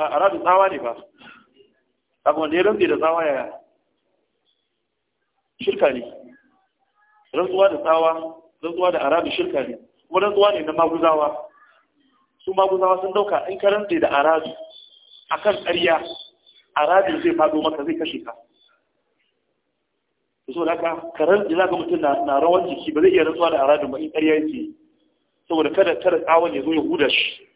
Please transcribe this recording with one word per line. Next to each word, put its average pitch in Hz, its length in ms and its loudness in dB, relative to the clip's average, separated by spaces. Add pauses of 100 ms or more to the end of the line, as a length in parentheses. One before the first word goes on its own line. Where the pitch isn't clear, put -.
(160)
aradu 175 240 2
tsawa 190 300 4
ne 156 100 -6
ba. 120 160 -8 (1300)
Abu 151 160 2
wanda 156 160 -4
ya 180 60 2
rantse 202 240 2
da 151 100 0
tsawa, 160 280 0
yaya? 131 340 -4 (2000)
Shirka 165 300 2
ne. 123 100 -6 (1300)
Rantsuwa 185 360 2
da 156 80 -2
tsawa, 160 580 0 (260)
rantsuwa 170 300 -2
da 165 100 -4
aradu 170 300 0
shirka 147 360 -4
ne. - 100 -12 (300)
Kuma 175 140 -2
rantsuwa 202 320 2
ne 202 80 -4
na 156 120 -6
maguzawa. 160 680 0 (1040)
Su 190 80 -4
maguzawa 185 480 2
sun 190 120 -6
dauka 202 360 0
in 196 100 -8
ka 202 100 2
rantse 202 300 0
da - 100 2
aradu 156 420 2 (800)
akan 190 240 0 (100)
ƙarya, 170 320 0 (760)
aradu 170 480 2
zai 170 120 2
faɗo 156 260 2
maka, 151 240 -2
zai 165 120 -4
kashe 156 260 -6
ka. 120 80 -14 (2250)
To, - 80 -14
saboda 165 240 -2
haka, 165 400 -6
ka 156 80 2
rantse, 185 300 2
za 185 120 2
ka 170 80 -2
mutum 165 260 -4
na, 139 240 0
na 139 140 0
rawan 175 300 2
jiki, 143 240 -8
ba 151 80 0
zai 185 100 6
iya 180 120 4
rantsuwa 160 280 0
da 143 140 0
aradu 147 220 2
ba 131 120 -8
in 156 120 -8
ƙarya 156 240 2
yake 156 180 -2
yi. - 220 -10 (760)
Saboda 156 240 0
kada, 175 220 2
kada 165 260 0
tsawon 165 320 2
ya - 100 -4
zo 160 100 -2
ya 156 80 2
huda 147 280 0
shi. - 460 -4